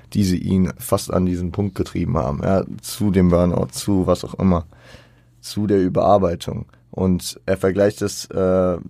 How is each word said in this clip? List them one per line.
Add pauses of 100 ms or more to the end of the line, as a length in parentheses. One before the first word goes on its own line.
(120)
diese
ihn
fast
an
diesen
Punkt
getrieben
haben,
ja, (160)
zu
dem
Burnout,
zu
was
auch
immer, (760)
zu
der
Überarbeitung. (240)
Und
er
vergleicht
es,
äh, (120)